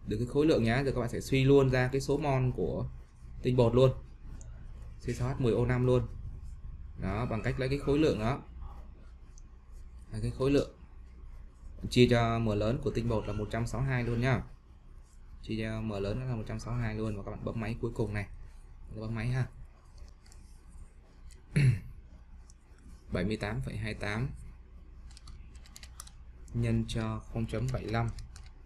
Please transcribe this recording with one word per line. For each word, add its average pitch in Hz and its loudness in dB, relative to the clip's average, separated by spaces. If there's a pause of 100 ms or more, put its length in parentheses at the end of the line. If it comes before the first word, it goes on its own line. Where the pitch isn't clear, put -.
được 104 -2
cái 120 -2
khối 147 2
lượng 139 6
nhá. 117 4
Rồi 131 2
các 123 0
bạn 113 0
sẽ 90 -2
suy 135 4
luôn 135 10
ra 127 4
cái 135 2
số 139 2
mol 135 4
của 95 0 (560)
tinh 127 4
bột 117 8
luôn. 131 10 (1120)
C 120 -2
sáu 127 -2
H 131 -2
mười 120 6
O 120 4
năm 123 4
luôn. 123 6 (960)
Đó, 101 0
bằng 113 -2
cách 131 -2
lấy 131 0
cái 139 0
khối 143 2
lượng 131 4
đó. 113 0 (1700)
Là 110 -6
cái 120 0
khối 131 2
lượng. - 4 (1160)
Chia 123 8
cho 117 4
M 117 2
lớn 107 2
của 117 2
tinh 117 -2
bột 110 0
là 104 -2
một 104 -2
trăm 117 0
sáu 110 -2
mươi 135 2
hai 123 0
luôn 117 0
nhá. 123 4 (1000)
Chia 110 -4
cho 110 -4
M 110 -2
lớn 107 -2
là 123 0
một 110 -4
trăm 113 -4
sáu 123 -4
mươi 120 0
hai 110 0
luôn. 110 -2
Và 98 -6
các 107 -8
bạn 107 -8
bấm 113 -2
máy 110 -2
cuối 117 -2
cùng 104 -2
này. 104 -2 (680)
Bấm 110 -6
máy 110 -2
ha. 127 2 (2000)
<clears throat> 147 6 (1500)
Bảy 90 2
mươi 107 2
tám 107 -2
phẩy 131 -4
hai 107 -4
tám 107 -2 (2250)
nhân 117 2
cho 110 -2 (100)
không 113 -2
chấm 117 -2
bảy - -4
lăm. 113 0 (580)